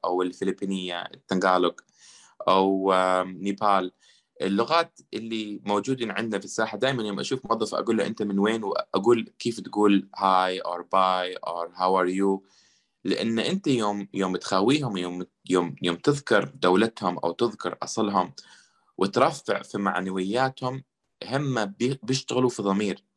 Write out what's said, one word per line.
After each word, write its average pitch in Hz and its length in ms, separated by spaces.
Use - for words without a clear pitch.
أو 90 180
الفلبينية، 92 800
التنغالوج، 92 760
أو، 95 440
آم، 92 380
نيبال. 98 640
اللغات 117 580
اللي 107 500
موجودين 107 460
عندنا 101 280
في 101 60
الساحة، 107 340
دايمًا 127 240
يوم 104 180
أشوف - 260
موظف 117 280
أقول 113 220
له: 107 100
"أنت 110 160
من 101 160
وين؟" 110 260
وأقول: 113 720
"كيف - 220
تقول 101 560
هاي 92 440
أو 87 220
باي 92 520
أو 85 280
هاو 92 260
آر 92 60
يو؟" 95 400
لأن 113 340
أنت 175 280
يوم، 104 480
يوم 92 220
تخاويهم، 113 600
يوم، 90 300
يوم، 87 320
يوم 85 140
تذكر 139 480
دولتهم 95 720
أو - 140
تذكر 107 500
أصلهم 101 500
وترفع 120 640
في - 160
معنوياتهم، 101 1040
هم 131 400
بي-، 123 380
بيشتغلوا 127 480
في 110 120
ضمير. 101 420